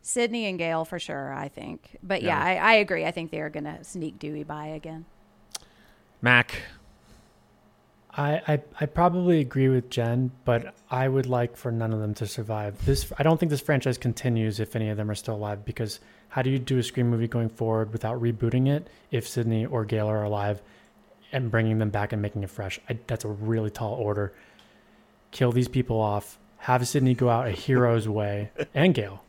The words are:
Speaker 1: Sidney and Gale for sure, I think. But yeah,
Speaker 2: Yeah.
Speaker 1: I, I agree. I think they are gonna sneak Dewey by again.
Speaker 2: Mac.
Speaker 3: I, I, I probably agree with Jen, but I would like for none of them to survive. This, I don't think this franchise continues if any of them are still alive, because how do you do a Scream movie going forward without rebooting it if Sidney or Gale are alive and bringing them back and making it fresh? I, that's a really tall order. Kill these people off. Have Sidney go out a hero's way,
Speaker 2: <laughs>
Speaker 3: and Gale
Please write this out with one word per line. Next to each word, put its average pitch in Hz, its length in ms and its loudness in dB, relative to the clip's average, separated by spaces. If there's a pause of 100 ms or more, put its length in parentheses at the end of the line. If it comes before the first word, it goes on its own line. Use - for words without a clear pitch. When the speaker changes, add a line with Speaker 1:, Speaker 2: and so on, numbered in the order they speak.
Speaker 1:
Sidney 233 440 -2
and 190 120 -4
Gale 165 280 -2
for 180 140 -10
sure, 139 340 -8
I 143 160 -8
think. - 520 -16
But 190 200 -2
yeah, 170 160 0 (160)
Speaker 2:
Yeah. 165 120 -2
Speaker 1:
I, 220 60 8
I 226 40 8
agree. 185 300 2
I 165 60 -2
think 165 200 -8
they 160 100 -6
are 151 80 -6
gonna 151 340 -10
sneak 160 360 -10
Dewey 151 240 -10
by 151 240 -10
again. 160 360 -12 (1160)
Speaker 2:
Mac. 120 400 4 (1500)
Speaker 3:
I, 147 320 0
I, 147 140 2 (200)
I 151 60 0
probably 175 540 4
agree 131 280 2
with 127 220 2
Jen, 123 400 0 (120)
but 117 300 2 (160)
I 131 180 0
would 131 200 2
like 123 280 0
for 123 160 -6
none 113 220 0
of 107 60 -2
them 107 160 -2
to 110 100 -4
survive. 107 600 -6
This, - 340 2
I - 40 2
don't 160 160 6
think 165 120 2
this 139 100 0
franchise 135 360 0
continues 113 600 0
if - 160 -4
any 110 140 -2
of 107 80 -2
them 107 140 -2
are 104 40 -2
still 110 200 -6
alive, 104 280 -6
because 113 360 -6 (300)
how 135 120 -2
do 127 80 2
you 135 80 2
do 131 220 0
a 117 40 0
Scream 120 260 0
movie 117 180 2
going 117 220 0
forward 110 420 0
without 113 280 -4
rebooting 117 480 2
it 143 200 0 (240)
if 120 160 -2
Sidney 113 400 0
or 113 180 -2
Gale 107 220 0
are 107 160 0
alive 104 380 -2 (680)
and 127 200 -2
bringing 110 260 2
them 107 140 0
back 104 200 -2
and 107 100 -2
making 104 220 -4
it 95 60 -8
fresh? 95 300 -8 (100)
I, 117 160 -4
that's - 180 -4
a 107 60 -6
really 107 400 0
tall 107 240 -4
order. 104 400 -2 (1000)
Kill 123 200 2
these 123 160 4
people 123 340 0
off. 104 380 -2 (200)
Have 127 280 2
Sidney 131 260 4
go 123 160 4
out 120 160 2
a 113 60 -2
hero's 117 580 2
way, 104 400 -2 (120)
Speaker 2:
<laughs> - 120 -8
Speaker 3:
and 160 220 6
Gale 101 340 -6